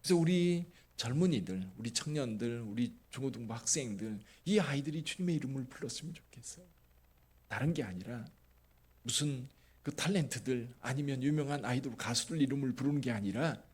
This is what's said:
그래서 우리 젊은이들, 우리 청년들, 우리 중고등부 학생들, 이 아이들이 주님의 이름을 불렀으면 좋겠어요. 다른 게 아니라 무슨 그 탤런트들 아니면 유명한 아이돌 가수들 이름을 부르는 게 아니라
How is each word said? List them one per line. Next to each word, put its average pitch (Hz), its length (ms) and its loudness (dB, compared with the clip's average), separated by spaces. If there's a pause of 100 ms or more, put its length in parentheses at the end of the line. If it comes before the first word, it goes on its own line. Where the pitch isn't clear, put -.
그래서 180 140 4
우리 175 560 4 (260)
젊은이들, 113 800 2
우리 113 140 -4
청년들, 117 680 -2
우리 113 340 -2 (140)
중고등부 123 440 -4
학생들, 113 640 -2 (260)
이 208 140 6
아이들이 147 440 0
주님의 180 320 0
이름을 135 300 -2
불렀으면 - 480 -8
좋겠어요. - 520 -16 (840)
다른 143 260 2
게 151 100 0
아니라 104 420 -6 (760)
무슨 135 440 -2 (340)
그 143 100 -4
탤런트들 127 800 0 (100)
아니면 135 420 -2
유명한 143 400 2
아이돌 123 320 0
가수들 147 460 -2
이름을 135 320 2
부르는 139 280 2
게 127 100 0
아니라 110 520 0 (100)